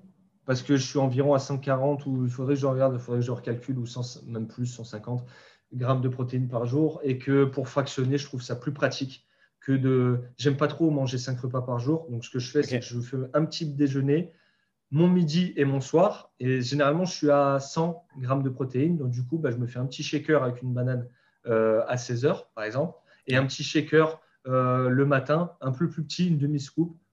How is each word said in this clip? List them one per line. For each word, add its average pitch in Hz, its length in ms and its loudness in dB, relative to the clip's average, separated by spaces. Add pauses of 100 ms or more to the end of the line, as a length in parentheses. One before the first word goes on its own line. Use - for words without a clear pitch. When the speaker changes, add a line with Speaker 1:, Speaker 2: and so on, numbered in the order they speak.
(440)
Speaker 1:
parce 127 180 0
que 143 140 4
je 131 100 0
suis - 120 -4
environ 135 360 4
à 135 40 4
cent 135 200 -4
quarante 139 480 0
ou 131 180 0
il 120 60 0
faudrait 131 240 -2
que 135 60 0
je 139 60 0
regarde, 131 280 2
il 120 60 -6
faudrait 120 200 -2
que 117 60 0
je 127 40 -4
recalcule, 120 480 -4
ou 120 80 -4
cent, 123 160 -10 (240)
même 113 220 -6
plus, 123 180 -6
cent 117 180 -10
cinquante 120 400 -8 (480)
grammes 127 300 0
de 135 60 0
protéines 127 400 -2
par 120 180 -2
jour, 151 380 0
et 131 140 0
que 139 260 4
pour 131 240 -2
fractionner, 135 500 0
je - 80 -6
trouve 123 160 -10
ça 117 140 -8
plus - 160 -6
pratique 131 540 -4 (340)
que 135 120 -2
de, 127 480 4 (160)
j'aime 135 200 0
pas 147 100 2
trop 160 240 0
manger 131 260 0
cinq 127 240 -6
repas 127 220 -4
par 123 160 -4
jour, 151 320 -2
donc 117 140 -8
ce - 60 -18
que 131 100 -6
je - 100 -8
fais, 147 140 2
c'est 123 120 -2
Speaker 2:
Ok. 120 60 -2
Speaker 1:
que - 60 -14
je 120 120 -6
fais 123 160 -8 (180)
un 151 100 2
petit 160 220 -6
déjeuner, 143 680 0 (580)
mon 160 160 4
midi 180 500 2
et 143 80 2
mon 139 160 2
soir, - 600 0
et 127 200 2
généralement, 143 440 2
je 180 100 -2
suis 147 160 2
à 139 300 4
cent 165 440 -4 (140)
grammes 135 240 0
de 135 60 0
protéines, 135 500 0
donc 127 140 -2
du 123 120 -4
coup, 165 140 -4
bah, 143 140 0
je 113 60 -4
me 120 100 -2
fais 123 100 -10
un 131 80 -2
petit 139 160 -10
shaker 147 400 0
avec 120 200 -4
une 123 120 -4
banane, 123 340 -2 (380)
euh, 110 400 4
à 123 100 -2
seize 120 300 -4
heures, 185 220 -2
par 110 160 -10
exemple, 131 340 -4 (300)
et 131 80 2
un 135 100 4
petit 131 160 -8
shaker, 156 580 2 (280)
euh, 127 400 2
le 131 180 4
matin, 147 540 2
un 135 100 -4
peu 170 180 0
plus 170 140 -6
petit, 180 260 -2
une 165 100 2
demi-scoop, 147 580 -2 (160)